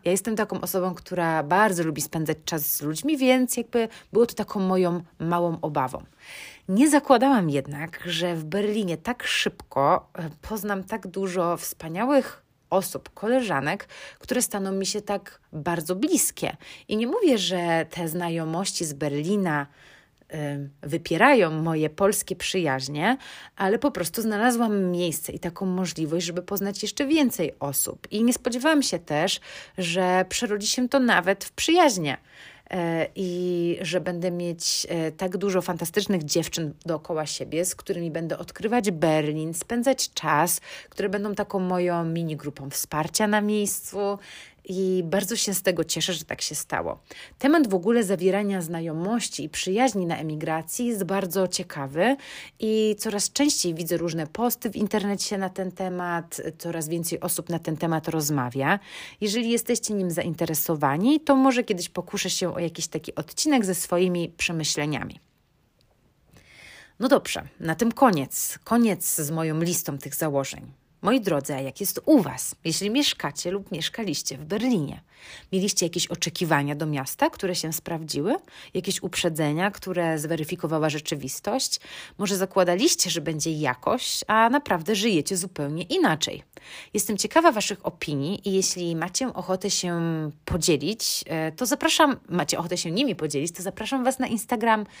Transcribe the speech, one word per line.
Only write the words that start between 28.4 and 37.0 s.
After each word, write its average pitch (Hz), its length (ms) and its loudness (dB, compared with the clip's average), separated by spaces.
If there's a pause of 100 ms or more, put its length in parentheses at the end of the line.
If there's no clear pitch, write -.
się 170 160 -2
też, 170 400 0 (380)
że 180 520 2
przerodzi 208 380 -2
się 247 220 0
to 277 100 4
nawet 196 460 2
w - 60 -12
przyjaźnie. 240 640 4 (520)
E, 165 460 0
i 175 640 0
że 175 200 -2
będę 175 300 -2
mieć, 175 580 -2
e, 160 220 -2
tak 185 260 -4
dużo 185 240 2
fantastycznych 175 640 -2
dziewczyn 156 500 -2 (120)
dookoła 156 400 -4